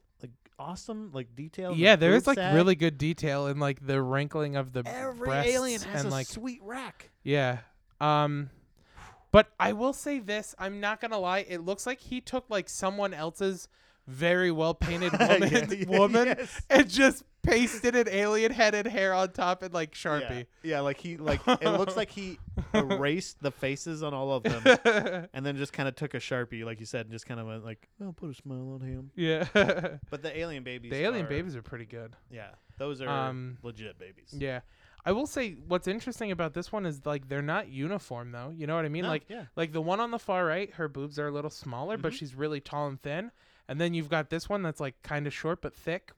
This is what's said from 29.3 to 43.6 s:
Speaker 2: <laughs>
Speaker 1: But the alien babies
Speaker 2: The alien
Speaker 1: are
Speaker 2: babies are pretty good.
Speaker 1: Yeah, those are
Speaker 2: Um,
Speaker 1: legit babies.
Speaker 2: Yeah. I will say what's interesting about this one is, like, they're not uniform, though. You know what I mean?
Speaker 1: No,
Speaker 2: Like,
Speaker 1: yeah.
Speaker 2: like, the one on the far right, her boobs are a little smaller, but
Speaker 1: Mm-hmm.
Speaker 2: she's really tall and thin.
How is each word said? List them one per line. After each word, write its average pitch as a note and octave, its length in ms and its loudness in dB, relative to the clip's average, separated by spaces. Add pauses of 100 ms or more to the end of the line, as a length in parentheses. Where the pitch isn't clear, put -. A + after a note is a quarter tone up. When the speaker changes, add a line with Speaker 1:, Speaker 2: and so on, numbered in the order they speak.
Speaker 2:
<laughs> F3 460 2 (100)
Speaker 1:
But C#3 120 -10
the D3+ 160 -10
alien D#3+ 280 -8
babies B2 260 -10
Speaker 2:
The C3+ 100 -4
alien G3+ 240 -2
Speaker 1:
are C#3 40 -8
Speaker 2:
babies D#3 260 -6
are A#2+ 60 -10
pretty A#2 240 -12
good. A2+ 280 -16 (160)
Speaker 1:
Yeah, G#2+ 200 -16 (280)
those C#3 220 -6
are C3+ 80 -8
Speaker 2:
Um, C3 560 -4
Speaker 1:
legit A2 340 -14
babies. F#2 400 -20
Speaker 2:
Yeah. C3+ 220 -6 (460)
I F#3 80 2
will C4+ 140 0
say A#3+ 240 -4 (140)
what's F3 220 0
interesting A3 440 -4
about E3 220 -4
this F3 200 -8
one G#3 120 -4
is, C#3+ 200 -6
like, C#3+ 240 -4
they're C#3 120 -4
not E3 280 -4
uniform, C3+ 640 -6
though. B2+ 200 -10
You D#3+ 140 -8
know D#3 80 0
what E3 100 0
I D3+ 40 -2
mean? D#3+ 140 -4
Speaker 1:
No, F3 60 -2
Speaker 2:
Like, D#3 200 -2
Speaker 1:
yeah. G#3 160 -12 (100)
Speaker 2:
like, E3 180 -2
the D#3+ 80 0
one F3+ 200 0
on A#3 100 -2
the A#3 80 -4
far F#3 260 0
right, F#3 280 -2
her D#3+ 160 -4
boobs C#3+ 300 -8
are D3 80 -2
a C#3+ 40 -4
little D3 180 -6
smaller, C#3+ 480 -8
but E3 120 -4
Speaker 1:
Mm-hmm. B3+ 80 -6
Speaker 2:
she's C3 180 -12
really D3 260 -4
tall D3 260 -6
and C3+ 140 -8
thin. F3 300 -6 (360)